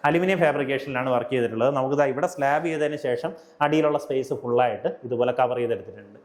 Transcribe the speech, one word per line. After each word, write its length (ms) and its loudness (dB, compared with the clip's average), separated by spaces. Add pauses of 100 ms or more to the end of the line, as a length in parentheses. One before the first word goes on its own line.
അലുമിനിയം 340 2
ഫാബ്രിക്കേഷനിലാണ് 720 0
വർക്ക് 200 0
ചെയ്തിട്ടുള്ളത്. 440 2
നമുക്ക് 220 0
ദാ 120 6
ഇവിടെ 220 -2
സ്ലാബ് 340 0
ചെയ്തതിന് 380 -2
ശേഷം 240 -2 (340)
അടിയിലുള്ള 400 2
സ്പേസ് 380 -2
ഫുള്ളായിട്ട് 460 0 (200)
ഇതുപോലെ 320 0
കവർ 220 0
ചെയ്തെടുത്തിട്ടുണ്ട്. 640 -6